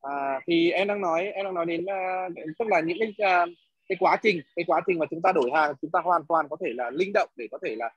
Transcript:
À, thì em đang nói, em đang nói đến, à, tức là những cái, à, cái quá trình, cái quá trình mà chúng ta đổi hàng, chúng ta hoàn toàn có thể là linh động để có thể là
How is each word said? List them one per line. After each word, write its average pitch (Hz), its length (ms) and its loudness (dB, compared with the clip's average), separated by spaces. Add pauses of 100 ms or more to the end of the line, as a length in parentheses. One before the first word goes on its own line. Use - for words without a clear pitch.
À, 139 460 -4
thì 170 240 4
em 190 160 2
đang 202 140 -2
nói, 170 240 0
em 196 200 -6
đang 190 80 -6
nói 170 120 -2
đến, 170 200 -4
à, 185 440 -4 (300)
tức 226 80 -2
là 190 120 4
những 165 200 -2
cái, 214 300 0
à, 175 160 4 (440)
cái 190 100 -2
quá 180 240 4
trình, 185 180 2 (140)
cái 170 120 -4
quá 170 200 4
trình 180 120 2
mà 156 100 2
chúng 170 120 -6
ta 190 100 4
đổi 131 220 4
hàng, 151 280 4
chúng 156 100 -10
ta 185 80 2
hoàn 165 260 0
toàn 156 240 0
có 151 120 -8
thể 180 140 -4
là 120 140 -4
linh 175 240 -2
động 190 220 2
để 113 160 -10
có 147 140 -12
thể 123 100 -4
là 117 220 -6